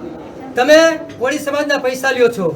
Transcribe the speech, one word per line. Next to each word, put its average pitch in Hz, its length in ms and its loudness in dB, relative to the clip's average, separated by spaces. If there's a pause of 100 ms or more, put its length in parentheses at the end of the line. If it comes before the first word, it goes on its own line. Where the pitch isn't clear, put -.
(540)
તમે 285 240 6 (400)
કોળી 269 200 -2
સમાજના 285 400 -2
પૈસા 254 340 -2
લ્યો 240 160 4
છો 190 280 -2